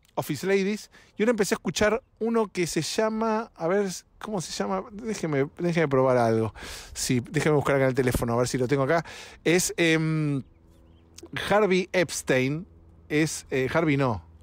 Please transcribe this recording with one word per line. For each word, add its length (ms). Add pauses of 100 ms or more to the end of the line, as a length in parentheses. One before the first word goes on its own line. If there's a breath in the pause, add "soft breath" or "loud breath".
(140)
Office 320
Ladies, 440 (260 soft breath)
y 60
ahora 80
empecé 240
a 20
escuchar 460 (160)
uno 300
que 180
se 160
llama, 720
a 120
ver, 240 (280)
¿cómo 240
se 100
llama? 400
Déjeme, 560 (100)
déjeme 300
probar 300
algo. 360 (380 loud breath)
Sí, 380
déjeme 260
buscar 200
acá 80
en 60
el 40
teléfono, 400
a 20
ver 100
si 120
lo 100
tengo 140
acá. 240 (360 loud breath)
Es, 360
em, 640 (1080)
Harvey 440
Epstein, 760 (420)
es, 420
eh, 220
Harvey 240
no, 260 (200)